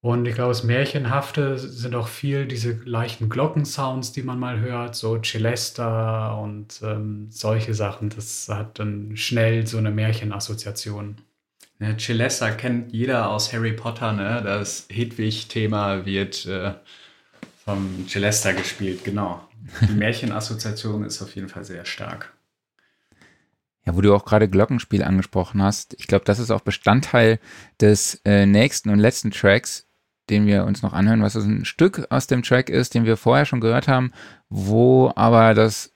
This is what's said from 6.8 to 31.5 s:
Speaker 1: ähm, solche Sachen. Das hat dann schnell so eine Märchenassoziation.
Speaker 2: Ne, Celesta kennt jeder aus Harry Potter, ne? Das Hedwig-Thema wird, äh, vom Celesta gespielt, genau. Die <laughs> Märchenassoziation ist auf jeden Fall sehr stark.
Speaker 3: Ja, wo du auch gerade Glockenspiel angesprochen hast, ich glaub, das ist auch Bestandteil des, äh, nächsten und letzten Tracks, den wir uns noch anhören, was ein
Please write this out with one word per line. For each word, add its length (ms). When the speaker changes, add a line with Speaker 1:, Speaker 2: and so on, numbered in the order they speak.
Speaker 1:
ähm, 480
solche 420
Sachen. 380
Das 360
hat 300
dann 400
schnell 480
so 140
eine 100
Märchenassoziation. 1300
Speaker 2:
Ne, 180
Celesta 540
kennt 420
jeder 380
aus 200
Harry 220
Potter, 400
ne? 300
Das 480
Hedwig-Thema 1120
wird, 400
äh, 300
vom 440
Celesta 440
gespielt, 520
genau. 400
Die 40
<laughs> 40
Märchenassoziation 1040
ist 200
auf 100
jeden 160
Fall 160
sehr 180
stark. 480
Speaker 3:
Ja, 80
wo 60
du 120
auch 120
gerade 220
Glockenspiel 540
angesprochen 640
hast, 340
ich 80
glaub, 200
das 120
ist 140
auch 100
Bestandteil 800
des, 420
äh, 220
nächsten 460
und 80
letzten 320
Tracks, 540
den 180
wir 180
uns 160
noch 120
anhören, 280
was 140
ein 300